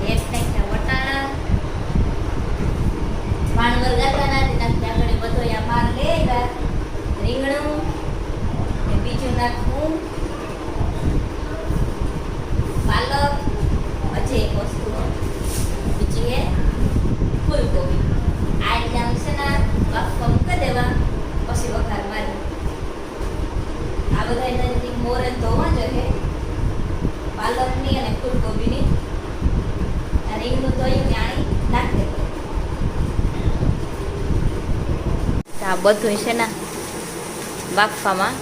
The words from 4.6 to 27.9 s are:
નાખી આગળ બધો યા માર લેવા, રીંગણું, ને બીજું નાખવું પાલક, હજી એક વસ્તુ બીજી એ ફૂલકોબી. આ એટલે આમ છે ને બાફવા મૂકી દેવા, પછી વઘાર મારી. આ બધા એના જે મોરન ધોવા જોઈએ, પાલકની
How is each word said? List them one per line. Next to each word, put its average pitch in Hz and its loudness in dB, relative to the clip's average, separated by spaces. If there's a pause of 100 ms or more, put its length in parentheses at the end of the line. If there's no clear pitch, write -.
નાખી 233 2
આગળ - 4
બધો - 0
યા - 0
માર 233 2 (100)
લેવા, 247 2 (800)
રીંગણું, 277 0 (1080)
ને - 2
બીજું 247 0
નાખવું 277 0 (3000)
પાલક, - 2 (800)
હજી - 2
એક - 0
વસ્તુ - -2 (1080)
બીજી - 2
એ - 4 (1080)
ફૂલકોબી. - 2 (640)
આ 220 2
એટલે 233 0
આમ 233 0 (120)
છે 208 -2
ને 220 0 (440)
બાફવા - 0
મૂકી - 4
દેવા, - 2 (560)
પછી - 0
વઘાર 208 -2
મારી. 208 -4 (1800)
આ - 2
બધા 240 0
એના 247 0
જે 247 -4 (140)
મોરન 247 0
ધોવા - 2
જોઈએ, - 0 (1300)
પાલકની 254 0